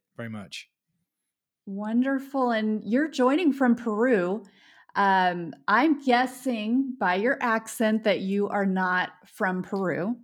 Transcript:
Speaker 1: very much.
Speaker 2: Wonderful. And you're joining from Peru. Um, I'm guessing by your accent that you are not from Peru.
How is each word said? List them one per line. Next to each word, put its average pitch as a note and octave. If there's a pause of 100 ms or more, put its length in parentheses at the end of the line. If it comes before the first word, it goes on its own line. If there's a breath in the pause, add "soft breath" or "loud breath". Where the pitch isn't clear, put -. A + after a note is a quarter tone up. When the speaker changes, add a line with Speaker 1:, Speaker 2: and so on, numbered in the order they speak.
(160)
Speaker 1:
very A#2
much. G#2 (960)
Speaker 2:
Wonderful. B3
And G#3+
you're C#4
joining C#4
from B3
Peru. G#3+ (520 loud breath)
Um, F3+ (120)
I'm C#4
guessing B3+
by F3+
your A3+
accent A3
that G3
you G3
are G3+
not F#3 (160)
from F#3
Peru. F#3+